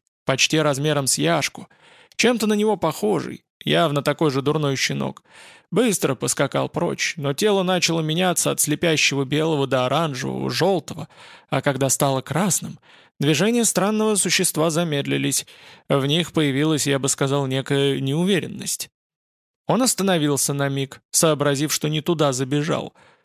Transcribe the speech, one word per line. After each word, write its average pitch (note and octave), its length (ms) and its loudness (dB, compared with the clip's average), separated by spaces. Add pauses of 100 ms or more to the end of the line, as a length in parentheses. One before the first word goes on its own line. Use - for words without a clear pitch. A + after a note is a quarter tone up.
(240)
почти C3+ 340 2
размером D3 480 0
с - 100 0
яшку, D3+ 520 -2 (480)
чем-то A3+ 320 2
на G#3+ 60 2
него G#3 220 2
похожий, E3 680 -2 (200)
явно D3 380 2
такой D3+ 300 2
же C3+ 100 0
дурной C#3+ 320 0
щенок. C3+ 480 -4 (480)
Быстро F#3 440 0
поскакал C3+ 540 -2
прочь, - 480 -4
но C#3+ 160 -4
тело G3 300 2
начало F3 400 0
меняться D#3+ 480 0
от C#3 100 -4
слепящего D3 640 0
белого D3 420 0
до B2+ 200 2
оранжевого, C3 640 -2
желтого, D#3+ 580 -2 (400)
а C#3 140 0
когда C3+ 260 0
стало C3+ 320 2
красным, - 580 -2 (400)
движения F3+ 460 2
странного G#3+ 520 2
существа E3+ 520 0
замедлились, C#3+ 760 -2 (420)
в C#3 160 2
них D3+ 280 0
появилась, D3 540 0
я C#3 120 0
бы C3+ 100 -2
сказал, C#3 380 0
некая C#3 540 0
неуверенность. C#3+ 880 -2 (760)
Он F#3 140 2
остановился E3 720 0
на C#3 160 -2
миг, C#3 320 -6 (100)
сообразив, C#3+ 640 2
что - 160 -2
не D3+ 140 -2
туда D3+ 320 2
забежал, C#3 580 -2 (320)